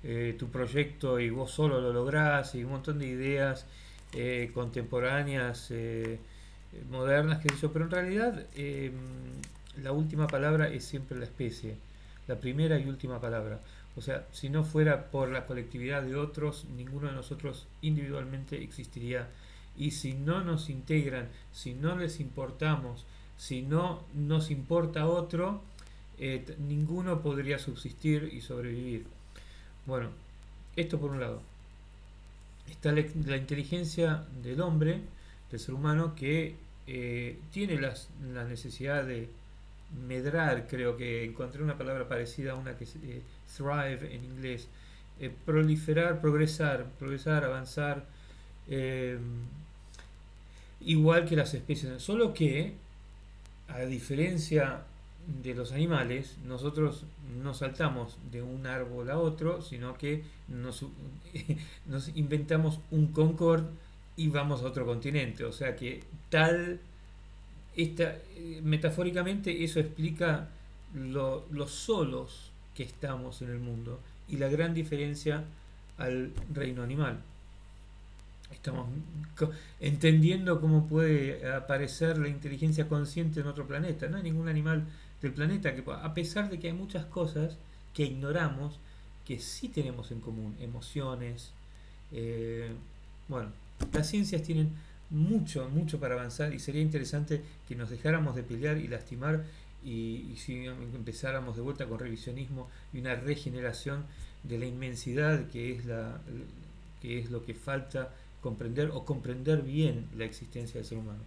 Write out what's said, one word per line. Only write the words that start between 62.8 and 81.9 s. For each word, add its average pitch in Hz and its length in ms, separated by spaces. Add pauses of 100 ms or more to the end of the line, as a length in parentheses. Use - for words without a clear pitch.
un 151 160
Concorde 160 600 (500)
y 160 100
vamos 143 360
a - 20
otro 131 200
continente. 120 600
O 117 60
sea 131 240
que 127 280 (260)
tal, 175 500 (960)
esta, 165 420 (180)
eh, 165 280
metafóricamente 175 1000
eso 160 160
explica 156 720 (440)
lo, 135 580
lo 143 160
solos - 840 (240)
que 135 80
estamos 127 580
en 123 80
el 120 100
mundo 120 400 (280)
y 143 100
la 135 120
gran 165 240
diferencia 151 720 (540)
al 127 340 (200)
reino 131 320
animal. 127 360 (1300)
Estamos 127 360 (500)
co-, 156 140 (280)
entendiendo 160 800
cómo 156 280
puede 143 640
aparecer 139 640